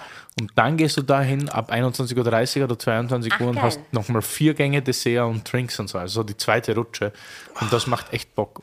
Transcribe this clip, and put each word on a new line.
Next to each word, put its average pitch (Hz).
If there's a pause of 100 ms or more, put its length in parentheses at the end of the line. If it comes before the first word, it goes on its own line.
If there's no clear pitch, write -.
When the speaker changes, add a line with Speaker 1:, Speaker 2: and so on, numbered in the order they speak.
(380)
Speaker 1:
Und 110
dann 127
gehst 156
du 147
dahin 139
ab 117
einundzwanzig 123
Uhr 127
dreißig 117
oder 120
zweiundzwanzig 120
Speaker 2:
Ach, -
Speaker 1:
Uhr 123
und 123
Speaker 2:
geil. 117
Speaker 1:
hast - (140)
nochmal 113
vier 151
Gänge, 143
Dessert 123
und 113
Drinks 123
und 101
so. -
Also 92
so -
die 104
zweite 117
Rutsche. 104 (440)
Und 110
das 117
macht 120
echt -
Bock. -